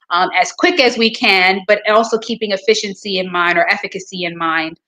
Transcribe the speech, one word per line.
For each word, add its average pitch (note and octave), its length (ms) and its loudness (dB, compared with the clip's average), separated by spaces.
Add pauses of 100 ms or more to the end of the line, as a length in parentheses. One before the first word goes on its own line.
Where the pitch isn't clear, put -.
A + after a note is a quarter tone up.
(100)
um, F3+ 240 2
as F3+ 180 2
quick F4+ 280 2
as A#3+ 160 2
we A3+ 160 2
can, F#3+ 540 2
but G#3 240 2
also A3+ 280 2
keeping A3 340 -6
efficiency G3 680 -2
in F#3 120 -4
mind F3 280 2
or E3+ 100 2
efficacy G3 560 -6
in E3+ 140 -6
mind. D#3+ 500 -2